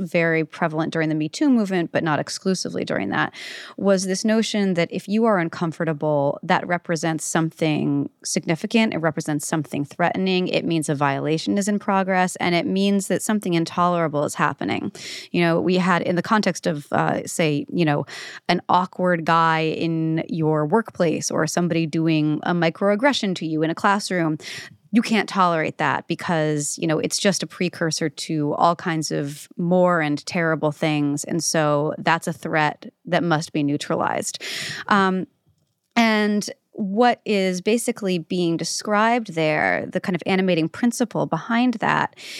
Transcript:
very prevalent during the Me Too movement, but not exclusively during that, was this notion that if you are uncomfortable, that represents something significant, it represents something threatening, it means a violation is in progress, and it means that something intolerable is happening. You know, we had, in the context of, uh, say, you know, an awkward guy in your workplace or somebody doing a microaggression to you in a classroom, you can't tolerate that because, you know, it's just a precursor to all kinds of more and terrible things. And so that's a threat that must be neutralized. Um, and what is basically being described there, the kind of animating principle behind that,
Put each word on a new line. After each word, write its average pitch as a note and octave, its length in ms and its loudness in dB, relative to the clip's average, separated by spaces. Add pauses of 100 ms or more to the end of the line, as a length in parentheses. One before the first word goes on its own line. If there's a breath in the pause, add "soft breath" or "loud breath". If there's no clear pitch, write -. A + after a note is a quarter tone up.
very E3 440 2
prevalent D#3 480 -2
during D#3+ 160 0
the D#3 60 0
Me D#3 140 -2
Too D4+ 200 0
movement, G3 440 2
but - 100 2
not D3+ 160 0
exclusively - 640 -4
during - 260 -2
that, - 220 -2 (440 loud breath)
was F#3+ 300 2
this F#3 180 -2
notion G#3+ 500 2
that E3+ 160 2
if - 160 -6
you A3 180 2
are G#3+ 140 4
uncomfortable, D#3 1040 0
that E3+ 240 0
represents E3 580 -2
something D3 840 0 (140)
significant, G#3+ 680 0
it D#3+ 60 -4
represents D#3 480 -2
something C#3+ 380 -4
threatening, F#3 640 0
it - 160 0
means E3 240 0
a D3+ 80 0
violation C#3+ 640 0
is G3 100 -2
in G#3 100 0
progress, F#3+ 580 0
and F3 200 0
it E3+ 100 0
means G3 400 2
that - 160 -2
something G3+ 320 0
intolerable E3 680 0
is - 100 -4
happening. - 560 -2 (400 loud breath)
You F3 120 2
know, E3+ 180 4
we F3+ 160 2
had, F3+ 260 2
in F#3 140 0
the F3 60 2
context G3+ 440 0
of, D3+ 240 -4
uh, - 340 0
say, D3+ 480 0
you F3 120 2
know, D3 200 2 (440 loud breath)
an F3 200 0
awkward F3+ 560 0
guy E3 360 4
in D#3+ 680 0
your D#3 380 0
workplace E3+ 640 0
or D#3+ 160 0
somebody E3+ 380 0
doing D#3 600 2
a F3+ 100 0
microaggression G3 840 0
to - 80 -8
you D#3 180 -2
in D#3+ 60 2
a E3 60 -2
classroom, F3+ 640 0 (520 loud breath)
you A3+ 120 4
can't G#3+ 260 2
tolerate E3+ 480 2
that C#3+ 320 0
because, D#3 680 -2
you E3+ 80 -2
know, D#3 120 2
it's - 200 -2
just G3 240 2
a F3 40 -4
precursor E3+ 640 -2
to D3 460 -2
all E3+ 200 4
kinds D#3+ 380 -2
of D3 360 -6 (100)
more F3+ 420 4
and D3 240 0
terrible D#3+ 480 0
things. D3 520 0
And E3 200 -2
so D3+ 540 2
that's D#3+ 280 2
a E3+ 60 -2
threat D#3 580 -2 (140)
that E3 180 0
must E3 300 0
be D3+ 100 -2
neutralized. - 800 -2 (460 loud breath)
Um, F#3+ 380 2 (680)
and G#3+ 540 2 (280)
what A3 480 2
is F#3+ 360 0
basically G#3+ 580 0
being E3+ 380 0
described G#3+ 800 0
there, D3+ 520 0
the F3+ 140 -4
kind F3+ 160 -2
of - 100 -8
animating F#3 420 2
principle A3 560 -2
behind A#3 500 0
that, D3+ 420 0 (240 loud breath)